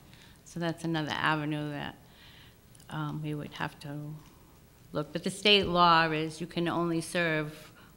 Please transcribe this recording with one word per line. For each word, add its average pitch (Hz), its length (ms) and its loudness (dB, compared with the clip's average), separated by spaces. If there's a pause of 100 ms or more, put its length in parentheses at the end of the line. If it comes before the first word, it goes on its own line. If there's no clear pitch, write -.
(460)
So - 140 -12
that's 165 260 -4
another 156 260 -2
avenue 151 600 -2
that, 143 240 -8 (920)
um, 151 340 -6
we 151 120 -4
would 151 180 -10
have 156 280 -6
to 147 320 -10 (800)
look. 151 180 -6
But 170 140 -6
the 190 60 -4
state 202 360 4
law 170 380 8
is 156 340 -2
you 175 80 -8
can 170 220 -2
only 165 320 0
serve 156 680 -2 (240)